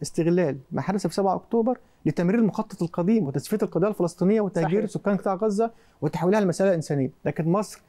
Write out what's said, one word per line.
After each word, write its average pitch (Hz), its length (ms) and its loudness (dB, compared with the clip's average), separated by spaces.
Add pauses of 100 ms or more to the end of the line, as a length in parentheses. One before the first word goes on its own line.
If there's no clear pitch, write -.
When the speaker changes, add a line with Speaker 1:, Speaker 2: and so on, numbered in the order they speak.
Speaker 1:
استغلال 165 560 0 (140)
ما 156 100 -4
حدث 190 260 -2
في 165 60 -4
سبعة 196 220 2
أكتوبر 233 420 0 (280)
لتمرير 175 340 2
المخطط - 420 -2
القديم 180 460 0
وتصفية 143 360 -4
القضية 170 240 0
الفلسطينية 196 540 0
وتهجير 180 460 0
Speaker 2:
صحيح. - 140 -8
Speaker 1:
سكان 202 160 0
قطاع 196 180 -2
غزة 220 360 0 (300)
وتحويلها 165 400 0
لمسألة 190 340 2
إنسانية، 143 360 -2 (140)
لكن 160 260 -2
مصر 202 380 -2